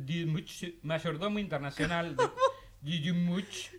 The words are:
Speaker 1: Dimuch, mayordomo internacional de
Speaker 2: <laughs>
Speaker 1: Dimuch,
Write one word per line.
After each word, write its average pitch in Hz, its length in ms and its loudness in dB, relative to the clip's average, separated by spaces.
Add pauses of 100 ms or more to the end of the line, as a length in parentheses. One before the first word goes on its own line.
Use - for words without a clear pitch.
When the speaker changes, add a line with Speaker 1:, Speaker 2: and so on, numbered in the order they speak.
Speaker 1:
Dimuch, 160 600 -2 (180)
mayordomo 165 560 0
internacional 170 760 -2
de 480 140 4 (260)
Speaker 2:
<laughs> - 260 -20
Speaker 1:
Dimuch, 175 960 0